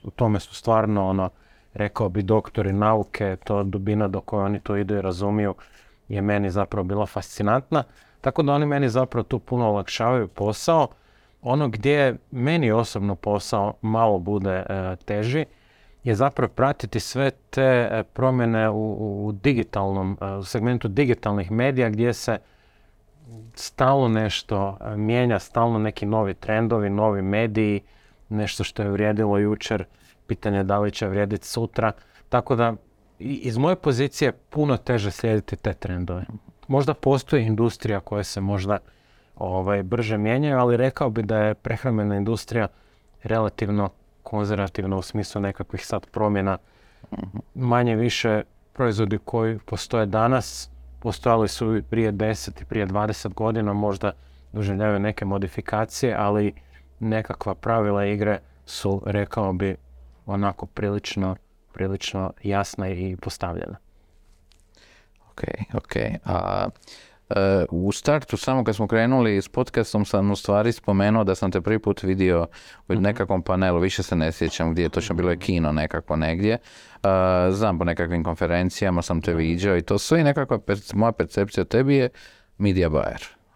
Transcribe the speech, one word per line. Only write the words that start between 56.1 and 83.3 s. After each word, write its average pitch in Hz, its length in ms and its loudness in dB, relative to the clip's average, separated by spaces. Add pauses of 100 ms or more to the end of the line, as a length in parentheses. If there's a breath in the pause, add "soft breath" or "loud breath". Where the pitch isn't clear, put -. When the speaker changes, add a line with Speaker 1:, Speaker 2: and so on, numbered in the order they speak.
Speaker 1:
ali 104 360 2 (460 soft breath)
nekakva 110 560 -4
pravila 104 500 0
igre 104 340 0 (260 soft breath)
su, - 400 -4
rekao 101 480 -2
bi, 95 220 -2 (500)
onako 101 400 -2
prilično, 101 680 -4 (380)
prilično 95 600 -4 (100)
jasna 101 460 -2
i 92 260 -4
postavljena. - 640 -8 (1500 soft breath)
Speaker 2:
Ok, - 100 -12 (320)
ok. - 220 -6 (300)
A, 95 420 -2 (600 loud breath)
e, 98 400 2
u 90 220 0
startu, - 460 0
samo 131 260 0
kad 104 120 0
smo 107 120 0
krenuli 113 540 4
s - 80 -6
podcastom, 110 560 0
sam 101 260 2
u 98 40 0
stvari 107 360 2
spomenuo 104 520 2
da 95 120 2
sam 92 160 -2
te 92 100 0
prvi 107 180 2
put - 240 -2
vidio 92 440 2 (400 loud breath)
u 90 60 0
Speaker 1:
Mhm. 90 80 2
Speaker 2:
nekakvom 98 400 0
panelu, 92 380 2
više 95 240 0
se - 120 -2
ne 80 160 2
sjećam 80 400 -2
gdje 85 120 0
je 80 60 2
točno 85 260 -2
bilo, 90 140 2
je 85 60 2
Speaker 1:
Mhm. 85 100 -10
Speaker 2:
kino 82 260 0
nekako 78 440 -2
negdje. 85 420 0 (460 loud breath)
A, 92 480 4
znam, 98 260 0
po 87 80 0
nekakvim 85 380 0
konferencijama 87 760 0
sam 85 200 -2
te 87 100 -2
Speaker 1:
Da. 82 60 0
Speaker 2:
viđao 87 400 2
i 85 40 2
to 101 160 0
sve 165 240 2
i - 20 4
nekakva 139 340 2
perc-, - 380 -4
moja 113 160 2
percepcija 101 500 -2
o 85 40 0
tebi 135 300 2
je 127 140 2 (480 loud breath)
media 92 320 4
buyer. 69 360 -2 (300)